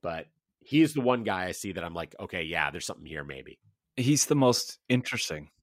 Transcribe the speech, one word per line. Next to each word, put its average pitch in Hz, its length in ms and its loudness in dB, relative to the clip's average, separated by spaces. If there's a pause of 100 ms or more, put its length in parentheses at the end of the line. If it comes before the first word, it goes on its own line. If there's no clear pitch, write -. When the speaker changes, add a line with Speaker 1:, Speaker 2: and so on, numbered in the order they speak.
Speaker 1:
But 82 220 -6 (340)
he's 151 340 4
the 147 80 -2
one 123 220 2
guy 95 220 0
I 90 80 -4
see 98 180 -8
that 87 140 -6
I'm 85 80 -8
like, 82 260 -8
"Okay, 95 240 -6
yeah, 80 280 -2
there's 82 140 -8
something - 200 -10
here, 76 180 -8
maybe." 69 340 -14 (380)
Speaker 2:
He's 139 300 2
the 147 100 2
most 127 440 4 (100)
interesting. 113 600 -2 (140)